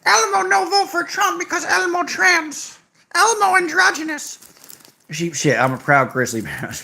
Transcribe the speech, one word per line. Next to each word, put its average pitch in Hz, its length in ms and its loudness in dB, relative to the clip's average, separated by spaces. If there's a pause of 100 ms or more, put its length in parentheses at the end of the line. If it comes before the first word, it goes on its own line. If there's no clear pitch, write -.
Elmo 403 440 2
no 392 200 2
vote 392 200 2
for 339 160 -2
Trump 381 340 -2
because 349 260 -4
Elmo 349 400 -2
trans. 330 720 -2 (360)
Elmo 403 420 2
androgynous. 330 800 0 (720)
Sheep 165 240 -4
shit, 135 240 2
I'm 127 140 4
a 127 60 -6
proud 135 320 4
grizzly 117 300 -2
bear. - 320 -10 (120)